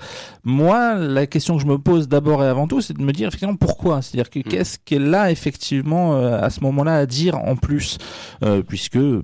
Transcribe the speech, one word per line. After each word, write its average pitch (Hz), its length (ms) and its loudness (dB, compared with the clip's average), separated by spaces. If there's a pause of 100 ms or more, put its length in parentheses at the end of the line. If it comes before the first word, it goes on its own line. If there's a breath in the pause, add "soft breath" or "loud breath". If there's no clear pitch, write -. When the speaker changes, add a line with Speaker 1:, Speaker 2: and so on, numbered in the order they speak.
(440 loud breath)
Speaker 1:
moi, 196 520 4
la 143 300 0
question 160 300 0
que 147 60 0
je 143 60 0
me 139 100 2
pose 156 300 2
d'abord 143 360 4
et 135 40 4
avant 135 200 2
tout, 262 140 0
c'est 165 160 -6
de 139 40 -4
me 139 120 0
dire, 196 160 -2
effectivement, 196 260 -4
pourquoi ? - 460 0
C'est-à-dire 123 280 -4
que 143 100 -8
Speaker 2:
Hmm. 131 40 -6
Speaker 1:
qu'est-ce 180 360 -4
qu'elle 143 360 0
a, 196 160 2
effectivement, 151 840 -2
euh, 120 260 2
à 110 80 0
ce - 120 -6
moment-là 143 360 0
à 143 80 2
dire 147 320 -2
en 131 180 -2
plus, 143 420 -2 (460 loud breath)
euh, 101 180 2
puisque, - 380 -4 (240)